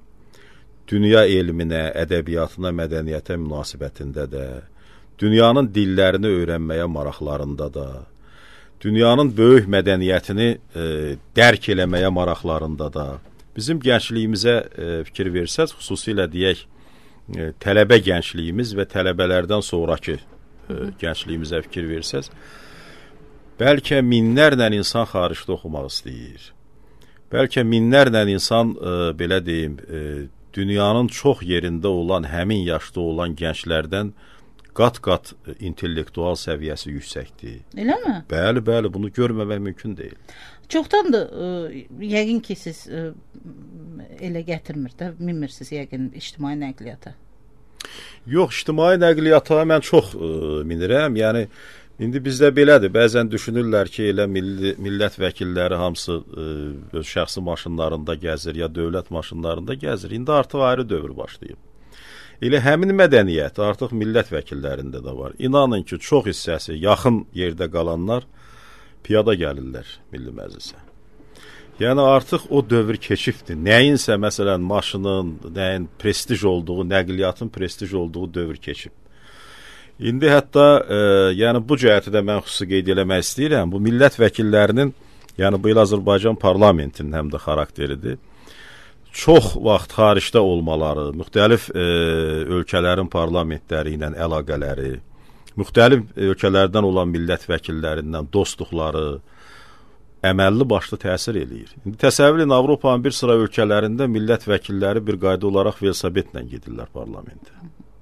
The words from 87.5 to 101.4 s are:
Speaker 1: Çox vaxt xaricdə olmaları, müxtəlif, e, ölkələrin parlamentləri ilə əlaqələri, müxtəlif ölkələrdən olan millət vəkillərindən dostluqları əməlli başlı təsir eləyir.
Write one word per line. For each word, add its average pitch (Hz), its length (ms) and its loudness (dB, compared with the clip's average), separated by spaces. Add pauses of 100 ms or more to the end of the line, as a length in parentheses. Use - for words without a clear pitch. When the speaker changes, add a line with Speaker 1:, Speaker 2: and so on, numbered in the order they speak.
Speaker 1:
Çox 151 480 6
vaxt 107 320 2
xaricdə 107 480 4
olmaları, 80 720 0
müxtəlif, 104 580 2
e, 90 160 -2 (720)
ölkələrin 90 560 0
parlamentləri 80 840 -2
ilə 76 180 -6
əlaqələri, 71 760 -4 (640)
müxtəlif 117 480 4 (120)
ölkələrdən 95 680 2
olan 92 280 0
millət 85 360 -2
vəkillərindən 80 840 -6
dostluqları 78 760 -4 (1120)
əməlli 95 440 2
başlı 104 340 -2
təsir 98 380 -4
eləyir. 60 420 -10